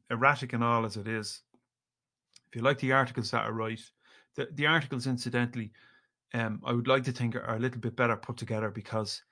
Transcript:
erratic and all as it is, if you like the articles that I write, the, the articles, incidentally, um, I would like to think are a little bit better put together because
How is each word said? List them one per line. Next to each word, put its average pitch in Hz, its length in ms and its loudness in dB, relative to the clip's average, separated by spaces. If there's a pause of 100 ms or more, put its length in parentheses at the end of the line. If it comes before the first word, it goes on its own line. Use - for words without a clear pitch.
(100)
erratic 131 420 4
and 117 120 2
all 117 200 4
as 107 120 -4
it 104 100 -6
is, 110 360 -6 (1040)
if - 80 -14
you 117 60 -6
like 139 160 2
the 131 140 2
articles 127 380 2
that 113 140 0
I 107 60 -4
write, 113 300 -4 (540)
the, 139 180 -4
the 143 140 -2
articles, 151 400 2
incidentally, 120 680 -2 (600)
um, 110 300 -2
I 123 80 0
would 117 160 2
like 131 160 4
to 127 80 -2
think 120 240 -2
are 113 200 -4
a 113 40 -2
little 123 200 -2
bit 117 160 -4
better 117 200 4
put - 200 -8
together 110 340 -4
because 104 600 -6